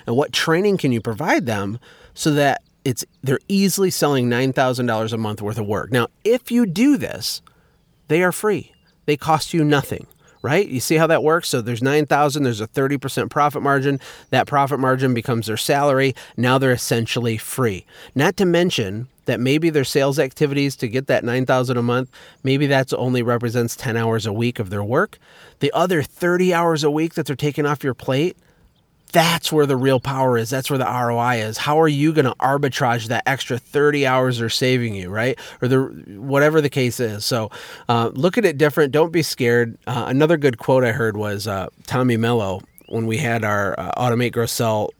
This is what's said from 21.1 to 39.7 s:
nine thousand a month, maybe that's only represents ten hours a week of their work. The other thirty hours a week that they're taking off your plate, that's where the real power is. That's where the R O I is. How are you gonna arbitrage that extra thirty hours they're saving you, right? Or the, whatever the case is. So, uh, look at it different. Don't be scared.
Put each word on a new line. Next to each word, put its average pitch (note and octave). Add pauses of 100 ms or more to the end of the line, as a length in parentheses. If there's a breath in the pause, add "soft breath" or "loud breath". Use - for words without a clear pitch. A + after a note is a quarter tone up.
nine A#2+
thousand B2+
a A#2+
month, A#2+ (320 loud breath)
maybe C#3
that's C3+
only B2
represents A#2
ten A2+
hours A2+
a G#2+
week A#2
of G2
their G2+
work. C3+ (420 loud breath)
The C#3+
other E3+
thirty F3+
hours E3
a D3+
week D#3
that D#3+
they're C#3+
taking D3
off D3
your C3
plate, C#3 (760 soft breath)
that's E3
where D3+
the C#3
real C3
power C3
is. A2+
That's C3
where C#3+
the B2+
R A#2+
O A#2
I A#2+
is. A2
How D3+
are D#3+
you D3+
gonna C3
arbitrage B2+
that A2+
extra C3
thirty D3
hours B2+
they're A#2
saving A#2+
you, F#2
right? A2+ (220 loud breath)
Or B2+
the, C3 (340)
whatever C#3
the C#3+
case B2
is. G#2+
So, A2+ (400 loud breath)
uh, A#2
look E3+
at G#3+
it D#3+
different. D3+
Don't D#3+
be E3+
scared. A#2+ (100)